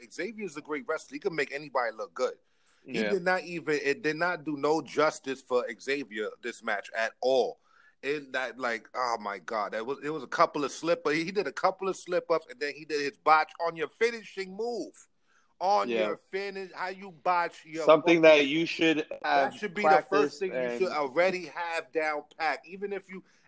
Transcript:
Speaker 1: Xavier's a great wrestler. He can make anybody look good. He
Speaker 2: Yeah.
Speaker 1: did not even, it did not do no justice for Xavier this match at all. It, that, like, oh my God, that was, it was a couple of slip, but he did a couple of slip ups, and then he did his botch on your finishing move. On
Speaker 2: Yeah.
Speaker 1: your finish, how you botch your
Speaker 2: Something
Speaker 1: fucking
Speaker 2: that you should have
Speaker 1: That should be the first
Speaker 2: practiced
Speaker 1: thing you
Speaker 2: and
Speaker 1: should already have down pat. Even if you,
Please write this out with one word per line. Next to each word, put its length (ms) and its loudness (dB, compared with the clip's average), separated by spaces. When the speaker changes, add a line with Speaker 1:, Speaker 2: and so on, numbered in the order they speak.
Speaker 1:
Xavier's 460 -8
a 40 -10
great 260 -8
wrestler. 300 -6
He 20 -14
can 160 -4
make 180 -4
anybody 420 -2
look 200 -10
good. 180 -2
He 160 -4
Speaker 2:
Yeah. 80 0
Speaker 1:
did 140 0
not 200 2
even, 400 -2
it 180 0
did 140 0
not 300 -2
do 120 -4
no 240 2
justice 600 -2
for 240 0
Xavier 500 -4
this 220 -10
match 340 -4
at 140 0
all. 380 2
It, 300 -6
that, 260 -4
like, 380 -4
oh 240 0
my 200 -6
God, 340 -4
that 120 -4
was, 160 -6
it 80 -6
was 140 -6
a 40 -14
couple 360 2
of 80 -2
slip, 320 -2
but 100 2
he 180 -2
did 140 -2
a 60 -6
couple 380 -2
of 80 -4
slip 340 -2
ups, 180 0
and 100 -18
then 160 -6
he 100 -18
did 160 -4
his 160 -4
botch 340 4
on 80 -4
your 140 -4
finishing 640 -4
move. 380 -6
On 300 2
Speaker 2:
Yeah. 180 2
Speaker 1:
your 120 -4
finish, 420 -8
how 140 -6
you 240 -12
botch 440 0
your 180 -8
Speaker 2:
Something 400 8
Speaker 1:
fucking 160 12
Speaker 2:
that 80 4
you 180 0
should 400 2
have 280 2
Speaker 1:
That 20 -10
should 200 -10
be 100 -4
the 60 6
first 200 4
Speaker 2:
practiced 300 2
Speaker 1:
thing 140 -4
you 40 -4
Speaker 2:
and 220 -2
Speaker 1:
should 140 0
already 600 0
have 380 -6
down 320 -2
pat. 260 -2
Even 280 -10
if 160 -10
you, 120 -14